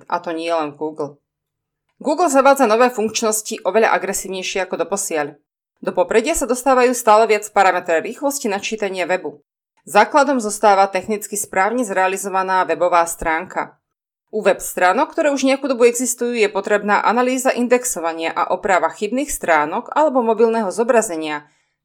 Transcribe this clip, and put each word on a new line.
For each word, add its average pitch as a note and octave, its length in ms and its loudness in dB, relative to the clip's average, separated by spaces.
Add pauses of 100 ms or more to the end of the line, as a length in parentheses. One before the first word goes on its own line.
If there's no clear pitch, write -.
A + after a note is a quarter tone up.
a E3+ 160 -4
to F3 80 -8
nie E3 160 -6
len D#3+ 240 -2
v D3 80 -20
Google. D3+ 400 -8 (840)
Google D#4 240 0
zavádza C4+ 400 4
nové A#3 240 2
funkčnosti G#3+ 720 -4
oveľa F#3 320 2
agresívnejšie F#3 720 -6
ako F#3+ 80 -8
doposiaľ. E3 640 -6 (400)
Do - 160 -8
popredia A3 400 0
sa D#4 80 -4
dostávajú B3 480 2
stále A3 400 4
viac G#3 220 0
parametre F3+ 500 2
rýchlosti G#3+ 480 -6
načítania F#3+ 560 -4
webu. E3 320 -4 (480)
Základom B3+ 560 2
zostáva G3+ 480 2
technicky G3+ 480 -6
správne A3 480 -2
zrealizovaná F#3+ 800 -2
webová E3+ 400 2
stránka. - 720 -6 (540)
U G#3+ 100 -6
web F#3+ 160 2
stránok, G#3 560 2
ktoré D#4 160 0
už C4+ 160 0
nejakú C4+ 220 0
dobu A#3+ 180 4
existujú, A#3+ 480 -2
je G#3 160 2
potrebná G3+ 480 0
analýza B3 560 0
indexovania E3 800 -2
a - 160 -2
oprava F3 400 0
chybných B3 400 -4
stránok D#3+ 640 -2
alebo C4+ 300 2
mobilného A3+ 480 0
zobrazenia, D#3+ 720 -2 (380)